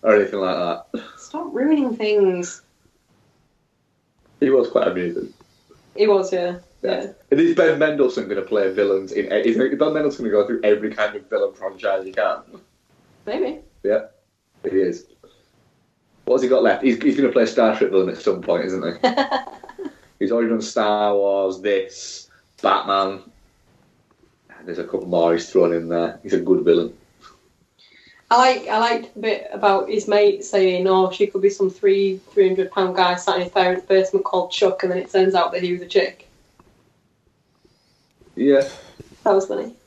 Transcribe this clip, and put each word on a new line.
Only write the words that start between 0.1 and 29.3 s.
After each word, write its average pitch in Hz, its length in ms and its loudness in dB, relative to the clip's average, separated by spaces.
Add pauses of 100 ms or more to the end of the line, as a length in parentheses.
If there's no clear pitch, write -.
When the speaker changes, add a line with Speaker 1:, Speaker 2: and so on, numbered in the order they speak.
Speaker 1:
anything 101 240 0
like 92 160 -2 (360)
that. - 120 -10 (120)
Speaker 2:
Stop 320 360 -12
ruining 269 440 0
things. 190 640 0 (1800)
Speaker 1:
He 139 100 2
was 135 180 2
quite - 200 0
amusing. 90 440 -6 (640)
Speaker 2:
He 208 120 2
was, 190 240 2
yeah. 180 260 -4 (240)
Speaker 1:
Yeah. - 200 -4
Speaker 2:
Yeah. 196 100 -10 (180)
Speaker 1:
And 139 100 4
is 170 140 4
Ben 160 240 4
Mendelsohn 143 500 0
gonna 98 140 -4
play 98 300 -2
villains 95 400 0
in, - 180 -2
is 113 260 2
Ben 139 360 0
Mendelsohn 147 360 -2
gonna - 20 -2 (120)
go - 60 4
through 117 160 -4
every 104 280 2
kind 104 220 -2
of 101 160 -14
villain 98 240 -2
franchise 95 500 -6
he 95 60 -12
can? 98 280 -2 (880)
Speaker 2:
Maybe. 311 340 -6 (240)
Speaker 1:
Yeah, 107 220 0 (600)
he - 20 -6
is. 90 360 -2 (1160)
What's 127 180 0
he 123 60 0
got 120 160 4
left? 107 180 2
He's, 120 180 2
he's 143 160 0
gonna 135 140 0
play 117 140 2
a - 20 -2
Star 113 320 2
Trek 95 140 0
villain 95 160 2
at 80 120 -8
some 92 220 -2
point, 87 220 -2
isn't 92 180 -6 (220)
he? 254 40 4
Speaker 2:
<laughs> - 1120 -6
Speaker 1:
He's 101 140 -2
already 117 180 0
done 113 120 -2
Star 104 520 0
Wars, 98 460 0
this, - 680 -6 (340)
Batman. 98 600 0 (1400)
There's 87 140 -10
a 87 60 -8
couple - 220 -6
more 85 280 2
he's 82 160 -4
thrown 85 220 2
in 82 160 -4
there. 85 360 -4
He's 95 80 -6
a 95 80 2
good - 240 2
villain. 85 320 2 (1300)
Speaker 2:
I 233 60 4
like, 254 320 4
I 220 100 0
liked 233 360 -2
the 208 60 -14
bit 208 320 -4